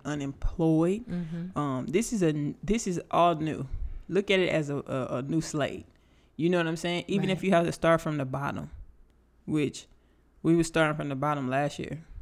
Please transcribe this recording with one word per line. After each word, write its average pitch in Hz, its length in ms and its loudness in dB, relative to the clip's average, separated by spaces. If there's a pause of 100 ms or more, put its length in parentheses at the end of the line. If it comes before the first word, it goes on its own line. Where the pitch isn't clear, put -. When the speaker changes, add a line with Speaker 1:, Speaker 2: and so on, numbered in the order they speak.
Speaker 1:
unemployed. 160 1000 2
Speaker 2:
Mm-hmm. 170 500 -6
Speaker 1:
Um, 139 300 -2
this 214 260 0
is 208 100 2
a, 151 300 2 (100)
this 208 240 0
is 175 120 -2 (120)
all 170 240 4
new. 151 320 -4 (420)
Look 196 220 0
at 190 80 4
it 180 100 2
as 151 200 0
a, 143 80 -2
a, 131 400 -4
a 127 40 -2
new 156 200 0
slate. - 440 -2 (520)
You 165 120 2
know 180 80 4
what 165 100 2
I'm 165 80 -2
saying? 175 320 -2
Even 185 220 2
if 170 100 0
Speaker 2:
Right. - 60 -6
Speaker 1:
you 190 60 4
have 170 140 6
to 160 60 0
start 165 300 4
from 156 160 -2
the 139 80 -2
bottom, 135 440 -6 (760)
which 147 420 -2 (560)
we 165 120 6
were 165 80 4
starting 156 320 2
from 151 140 -6
the 139 60 -4
bottom 139 340 -2
last 139 300 -2
year, 156 240 -8 (180)